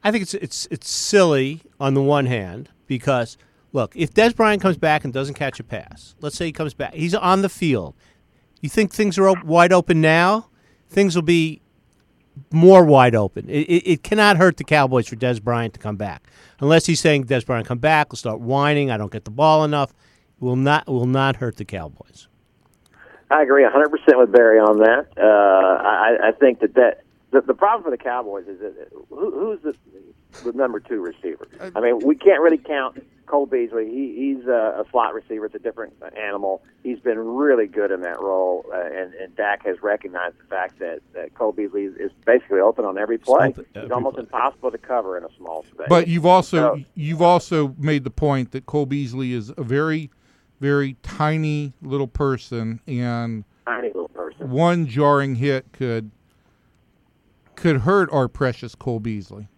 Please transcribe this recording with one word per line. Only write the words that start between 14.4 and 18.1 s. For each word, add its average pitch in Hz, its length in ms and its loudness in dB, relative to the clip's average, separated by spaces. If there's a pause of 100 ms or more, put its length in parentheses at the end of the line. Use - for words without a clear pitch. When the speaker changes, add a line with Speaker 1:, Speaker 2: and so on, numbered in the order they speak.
Speaker 1:
the 143 80 -10
Cowboys 131 440 2
for 120 80 -12
Dez 120 260 -2
Bryant 117 320 -4
to - 60 -20
come 107 160 -8
back. 95 300 -10 (340)
Unless 156 260 4
he's 160 140 0
saying, 147 240 2
"Dez 123 200 -2
Bryant, 113 240 -4
come 123 100 -6
back, 151 320 2